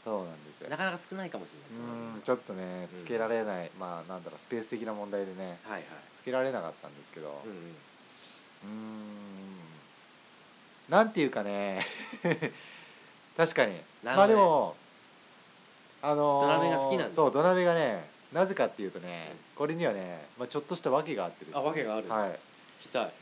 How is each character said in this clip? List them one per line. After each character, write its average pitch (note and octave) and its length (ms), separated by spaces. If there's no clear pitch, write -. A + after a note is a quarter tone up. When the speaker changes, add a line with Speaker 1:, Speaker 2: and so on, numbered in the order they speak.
Speaker 1:
そ G#2 180
う - 20
な E2+ 80
ん D2+ 140
で D2+ 80
す - 80
よ。 D2 80
Speaker 2:
な D3+ 60
か F#3 100
な F#3+ 40
か F3 80
少 - 160
な F#3+ 100
い F3 60
か A2 80
も E2+ 80
し - 40
れ A#2 80
な A#2+ 60
い。 - 20
Speaker 1:
う - 20
ん、 A2 40
ち - 80
ょ B2+ 40
っ B2 40
と - 160
ね、 F#2 380
Speaker 2:
う F2+ 40
ん。 - 20
Speaker 1:
つ E2+ 60
け A#2 140
ら A2+ 100
れ A2+ 160
な F#2+ 180
い。 D#2+ 160
ま F2 260
あ、 F2 60
な F#2 60
ん F2 80
だ E2+ 60
ろ D2+ 60
う、 - 40
ス - 60
ペ A#2+ 120
ー A2+ 40
ス A2+ 60
的 A#2 140
な A2 100
問 G#2 180
題 G2+ 140
で F#2+ 100
ね、 F2+ 300
Speaker 2:
は A2 80
い - 20
は F#2 40
い。 D#2+ 60
Speaker 1:
つ - 60
け B2+ 100
ら C3 100
れ C3+ 80
な A#2+ 100
か E2 100
っ - 20
た D2+ 60
ん C#2+ 100
で C#2+ 80
す - 60
け E2 80
ど。 D2+ 80
Speaker 2:
う - 20
ん A3 40
う G2+ 40
ん。 - 20
Speaker 1:
う F2 40
ー - 20
ん。 G#2 920
な F#3+ 160
ん A3 80
て - 80
い D3 60
う B2+ 40
か A2 140
ね、 G2+ 420
<laughs> - 800
確 E3 180
か C3 120
に。 F2+ 140
Speaker 2:
な A#2+ 140
る - 0
ほ - 0
ど - 0
ね。 - 0
Speaker 1:
ま F#3+ 60
あ G3+ 40
で A3 80
も、 D3 400
あ D3 120
の D3 280
ー、 C#3+ 40
Speaker 2:
土 - 20
鍋 E3 220
が D#3+ 80
好 - 120
き F#3+ 60
な D#3+ 80
ん G#2+ 40
だ。 G2 60
Speaker 1:
そ D#3 140
う、 A#2+ 40
土 C#3 100
鍋 F3+ 220
が E3+ 100
ね、 A2+ 340
な F3 140
ぜ F#3+ 80
か C3 120
っ G#2 40
て - 120
い F#2+ 60
う - 20
と F2+ 80
ね、 E2+ 340
Speaker 2:
う - 20
ん。 - 40
Speaker 1:
こ D3 100
れ D#3 80
に E3 120
は A#2 60
ね、 F2 340
ま B2 80
あ、 - 20
ち - 80
ょ - 20
っ D3 40
と F3 120
し E3 60
た D3 100
訳 D3 240
が G2 100
あ F2 40
っ - 20
て - 140
で - 80
す - 20
ね。 C#3+ 60
Speaker 2:
あ、 C3+ 40
訳 D#3 200
が G#2+ 120
あ A2 40
る。 G2 80
Speaker 1:
は G#2+ 180
い。 F#2 40
Speaker 2:
聞 D#2+ 60
き - 40
た A#2 160
い。 - 180